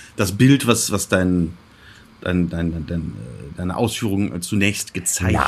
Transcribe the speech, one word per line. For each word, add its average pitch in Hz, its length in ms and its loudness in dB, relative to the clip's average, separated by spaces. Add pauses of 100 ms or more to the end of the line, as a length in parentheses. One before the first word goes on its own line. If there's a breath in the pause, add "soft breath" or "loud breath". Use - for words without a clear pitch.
(160 loud breath)
das 98 160 0
Bild, 131 360 6
was, 113 240 2
was 101 160 -2
dein, 90 480 2 (640 loud breath)
dein, 90 280 0
dein, 85 380 -4
dein, 85 140 -4
äh, 69 560 -12
deine 90 200 -4
Ausführungen, 104 600 -2
äh, 90 40 -6
zunächst 101 540 -2
gezeichnet - 540 -2